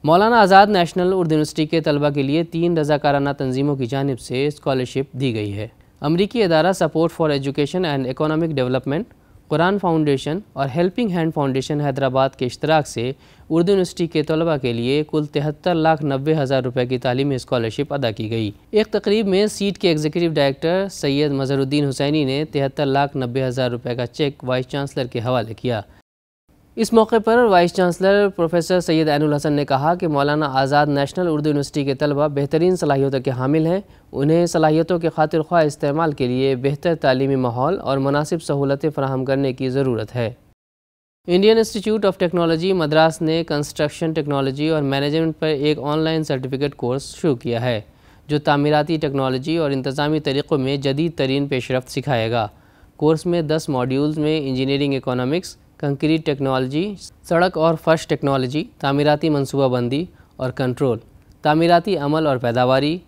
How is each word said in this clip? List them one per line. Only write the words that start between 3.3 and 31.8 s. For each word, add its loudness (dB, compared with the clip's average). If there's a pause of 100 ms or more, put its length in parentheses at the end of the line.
तंजीमों -2
की -2
जानिब -2
से -2
स्कॉलरशिप -4
दी -2
गई -4
है। -8 (320)
अमरीकी 0
अदारा 4
Support 0
for 0
Education -2
and -2
Economic -2
Development, -2 (460)
कुरान 2
फाउंडेशन 0 (160)
और -2
हेल्पिंग -2
हैंड 0
फाउंडेशन -2
हैदराबाद 0
के -4
इश्तराक 0
से -6 (460)
उर्दू 2
यूनिवर्सिटी 0
के -2
तलबा 0
के -2
लिए 0
कुल -2
तिहत्तर -2
लाख 2
नब्बे 0
हज़ार 0
रुपये -2
की -2
तालीमी 0
स्कॉलरशिप -2
अदा -2
की -8
गई। -2 (220)
एक 0
तकरीब 0
में 2
सीट -4
के 2
एग्जीक्यूटिव 0
डायरेक्टर 0
सैयद 0
मजहरुद्दीन 0
हुसैनी 0
ने -2
तिहत्तर -2
लाख 0
नब्बे -4
हज़ार -2
रुपये -6
का -4
चेक -4
वाइस -2
चांसलर -4
के -6
हवाले -2
किया। -6 (920)
इस -2
मौके 4
पर 2
वाइस 4
चांसलर 2
प्रोफेसर 0
सैयद 2
ऐनुल 2
हसन 0
ने 0
कहा 2
कि -4
मौलाना 2 (120)
आज़ाद 4
नेशनल 0
उर्दू 0
यूनिवर्सिटी -2